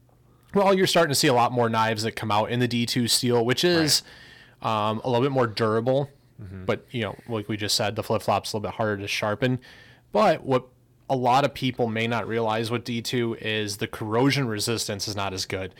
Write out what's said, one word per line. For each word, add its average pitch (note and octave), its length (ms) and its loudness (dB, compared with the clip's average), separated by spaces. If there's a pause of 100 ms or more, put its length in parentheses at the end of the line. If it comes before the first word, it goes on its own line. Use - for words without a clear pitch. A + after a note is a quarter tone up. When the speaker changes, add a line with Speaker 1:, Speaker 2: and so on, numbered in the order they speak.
(540)
Speaker 1:
well, G3 200 4
you're F#3+ 140 4
starting E3+ 220 4
to C#3 60 0
see D#3 120 2
a C3+ 60 6
lot A#2+ 180 4
more A#2+ 180 2
knives A2+ 340 0
that A2 100 -4
come G#2+ 180 -6
out G#2 200 2
in A#2+ 80 -2
the B2 80 2
D A#2 180 0
two A#2+ 220 0
steel, A#2+ 360 2
which B2 200 0
is, E3 380 2 (600)
Speaker 2:
Right. G#2+ 280 0
Speaker 1:
um, A2 140 -2
a C3 60 -2
little A#2+ 160 2
bit C#3+ 60 0
more C3 160 2
durable. A#2 640 0 (320)
Speaker 2:
Mm-hmm. F#2+ 240 -14
Speaker 1:
But, G#2 260 -4
you A#2+ 100 -4
know, G2 140 -2 (120)
like A2 220 -4
we A2 80 -4
just G2+ 180 -2
said, G#2+ 220 -2
the G#2+ 60 -2
flip-flop's G#2 500 0
a - 40 -2
little G2+ 120 -6
bit F2 80 -10
harder G#2+ 240 -2
to G2+ 80 -8
sharpen. B2 500 0 (540)
But G3 320 4
what B2+ 240 0 (400)
a C#3 60 0
lot B2+ 280 4
of C#3+ 100 0
people B2+ 340 -2
may A2 200 -2
not A#2 200 -2
realize A2 440 -2
with A#2+ 140 -2
D A#2 160 -4
two A#2 400 -2
is G#2+ 360 -4
the A2 100 -4
corrosion B2 600 0
resistance G#2+ 600 -4
is G#2 80 -6
not G2 180 -4
as F#2 120 -6
good. F#2+ 340 -8